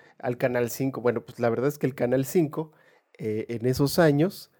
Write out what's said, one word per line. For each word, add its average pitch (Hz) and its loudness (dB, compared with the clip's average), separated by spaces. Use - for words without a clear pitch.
al 123 -6
Canal 123 0
cinco. 131 -4
Bueno, 117 0
pues - -20
la 117 2
verdad 117 0
es 147 -2
que - -2
el 131 -2
Canal 127 0
cinco, 156 -2
eh, 107 -4
en 117 -6
esos 139 2
años 156 2